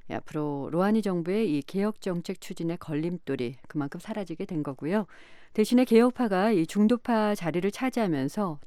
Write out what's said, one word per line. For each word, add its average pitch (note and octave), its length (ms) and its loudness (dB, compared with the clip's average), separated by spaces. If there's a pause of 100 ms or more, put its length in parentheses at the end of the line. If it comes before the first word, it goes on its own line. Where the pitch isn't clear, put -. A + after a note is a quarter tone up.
(100)
앞으로 C#3+ 640 -4
로하니 G3+ 300 2
정부의 F#3 520 0
이 C#3+ 80 0
개혁 G3+ 380 -2
정책 F3+ 400 -4
추진의 E3+ 380 -6
걸림돌이 D3 800 -4 (120)
그만큼 D3 320 -4
사라지게 G3 460 -8
된 D#3 160 -4
거고요. D3 440 -2 (480)
대신에 A#3+ 320 4
개혁파가 A3+ 640 4
이 E3 140 2
중도파 G#3+ 680 2
자리를 F3 360 -2
차지하면서 F3 960 -2